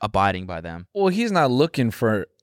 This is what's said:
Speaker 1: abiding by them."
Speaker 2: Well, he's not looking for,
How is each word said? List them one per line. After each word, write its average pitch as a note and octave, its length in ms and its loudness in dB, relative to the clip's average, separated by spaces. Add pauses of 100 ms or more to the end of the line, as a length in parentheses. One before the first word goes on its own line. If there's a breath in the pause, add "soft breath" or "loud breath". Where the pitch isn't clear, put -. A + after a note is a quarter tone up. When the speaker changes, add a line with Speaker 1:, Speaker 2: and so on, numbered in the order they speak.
Speaker 1:
abiding F#2+ 460 0
by E2+ 140 -8
them." E2+ 340 -12
Speaker 2:
Well, G3 140 2
he's G#3+ 240 0
not D3+ 180 4
looking C3 420 0
for, G#2+ 340 0 (160)